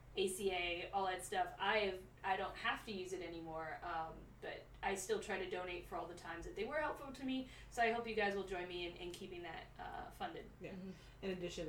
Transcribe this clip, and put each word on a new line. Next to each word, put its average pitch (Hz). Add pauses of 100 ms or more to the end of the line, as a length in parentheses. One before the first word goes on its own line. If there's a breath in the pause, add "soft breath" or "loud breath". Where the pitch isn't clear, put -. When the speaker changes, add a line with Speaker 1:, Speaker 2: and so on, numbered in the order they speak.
(160)
Speaker 1:
A 190
C 190
A, 175
all 196
that 185
stuff, 180 (140)
I 202
have, 202 (320)
I 190
don't 196
have 247
to 226
use 185
it 180
anymore, 160
um, 165 (300)
but 160 (180)
I 196
still 202
try 196
to 185
donate 180
for 190
all 170
the 165
times 170
that 175
they 202
were 277
helpful 285
to 269
me, 262 (220 loud breath)
so -
I 226
hope 233
you 220
guys 202
will 196
join 180
me 175
in, 175
in 175
keeping 180
that, 170 (120)
uh, - (100)
funded. 175 (180)
Speaker 2:
Yeah. 165
Speaker 3:
Mm-hmm. 185
Speaker 2:
In 190
addition, 175